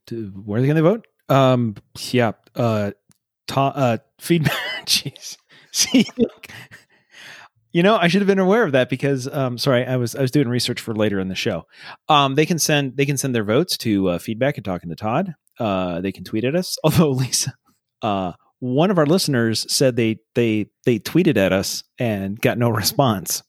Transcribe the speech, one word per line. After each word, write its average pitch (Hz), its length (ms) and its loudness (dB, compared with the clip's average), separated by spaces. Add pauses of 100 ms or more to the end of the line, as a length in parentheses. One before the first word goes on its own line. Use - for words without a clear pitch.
d-, 110 280 -10
where 101 240 -6
are 127 40 2
they 135 40 2
gonna 156 160 2
vote? - 240 2 (220)
Um, 127 480 2 (340)
yeah, 120 220 2 (220)
uh, 107 380 -2 (560)
to-, 139 120 -2
uh, 135 380 0 (200)
feedback. 170 380 0 (160)
<laughs> - 140 -12
Jeez. - 500 -6 (360)
See, - 340 2 (1700)
you 170 100 2
know, 214 140 4
I 175 120 2
should 196 140 2
have 190 40 -2
been 196 120 2
aware 196 260 4
of 147 80 -2
that 127 160 2
because, 139 400 -2
um, 127 300 -4
sorry, 123 280 2
I 127 100 -2
was, 120 200 -2
I 139 60 -2
was 127 80 0
doing 139 180 2
research 123 320 -2
for 117 140 -6
later 104 260 0
in 95 80 -4
the 92 60 -6
show. 90 320 -6 (420)
Um, 139 260 4
they 151 120 2
can 170 120 -2
send, 139 380 0
they 139 80 0
can 139 140 -2
send 131 160 -2
their 110 100 0
votes 123 340 0
to, 98 300 0
uh, 87 100 0
feedback 117 380 -4
at 107 80 -12
Talking 90 240 -6
to 80 80 -8
Todd. 147 380 -4 (260)
Uh, 92 400 -2
they 95 120 -4
can 92 120 -14
tweet 110 200 -4
at 139 120 -2
us. - 240 -6
<laughs> - 40 -2
Although 151 260 4
Lisa, 131 420 -2 (480)
uh, 95 320 -2 (280)
one 135 300 2
of 190 60 0
our 156 80 4
listeners 127 680 0
said 127 260 2
they, 113 240 0 (140)
they, 110 360 0 (160)
they 120 120 2
tweeted 160 380 2
at 95 160 4
us - 320 -2 (140)
and 104 420 -4
got 110 160 2
no 120 140 2
response. 107 800 0